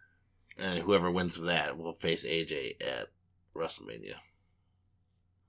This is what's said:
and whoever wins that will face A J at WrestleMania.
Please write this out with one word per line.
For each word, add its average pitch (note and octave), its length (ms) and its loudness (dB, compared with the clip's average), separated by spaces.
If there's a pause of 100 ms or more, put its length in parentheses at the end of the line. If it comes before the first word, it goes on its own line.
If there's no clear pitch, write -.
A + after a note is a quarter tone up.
(560)
and F2+ 220 -2
whoever F2+ 320 6
wins F2+ 260 2
that D#2+ 400 2
will E2 180 -6
face E2+ 300 0
A D#2+ 200 0
J C#2+ 360 -6
at A#1+ 280 -4 (480)
WrestleMania. A1+ 580 -8 (1300)